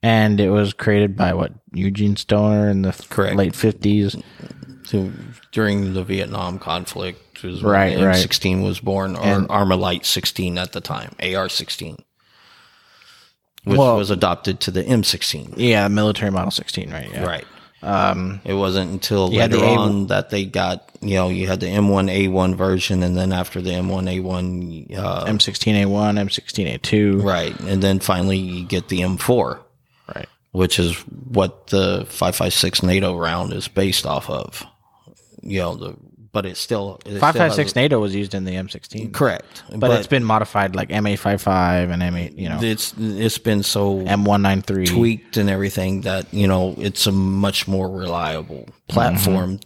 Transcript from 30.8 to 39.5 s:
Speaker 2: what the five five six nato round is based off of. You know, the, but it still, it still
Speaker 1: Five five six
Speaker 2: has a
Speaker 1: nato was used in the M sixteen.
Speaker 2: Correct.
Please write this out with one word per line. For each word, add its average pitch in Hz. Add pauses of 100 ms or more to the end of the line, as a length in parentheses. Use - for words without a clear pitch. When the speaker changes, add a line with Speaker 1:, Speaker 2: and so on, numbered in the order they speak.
Speaker 2:
what -
the 92
five -
five 92
six -
nato 92
round 85
is -
based 98
off 71
of. - (800)
You 98
know, 87
the, 90 (380)
but 101
it 90
still, 98
it -
still 101
Speaker 1:
Five 151
five 160
six 143
Speaker 2:
has -
a -
Speaker 1:
nato 139
was 101
used 101
in 95
the 92
M 92
sixteen. 110
Speaker 2:
Correct. -